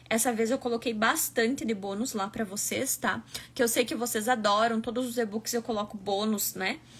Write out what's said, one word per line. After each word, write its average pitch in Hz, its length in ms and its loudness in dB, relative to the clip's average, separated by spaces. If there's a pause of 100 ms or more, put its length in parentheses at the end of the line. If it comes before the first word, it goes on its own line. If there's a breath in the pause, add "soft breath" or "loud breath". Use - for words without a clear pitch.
Essa 233 240 2
vez 226 180 0
eu 269 60 2
coloquei 233 360 -2
bastante 240 720 2
de 226 100 0
bônus 202 400 -4
lá 196 140 -2
pra 220 160 -4
vocês, 208 540 -2
tá? 233 260 0 (300 loud breath)
Que - 100 2
eu 233 40 6
sei 233 180 4
que - 100 -4
vocês 226 320 -2
adoram, 220 540 4
todos 247 260 -2
os 233 100 -6
e-books 220 360 -2
eu 233 80 0
coloco 214 360 -4
bônus, 202 580 0
né? 190 240 -2 (200 loud breath)